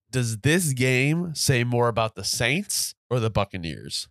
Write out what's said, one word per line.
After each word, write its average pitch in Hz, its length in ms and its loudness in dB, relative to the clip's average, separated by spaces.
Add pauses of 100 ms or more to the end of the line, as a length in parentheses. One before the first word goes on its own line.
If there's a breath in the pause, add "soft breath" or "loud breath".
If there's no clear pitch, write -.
Does 117 300 -2
this 156 320 2
game 135 640 0
say 123 300 2
more 120 240 2
about 110 260 0
the 98 80 -10
Saints - 720 -2 (140)
or 123 100 0
the 110 100 2
Buccaneers? 82 800 -4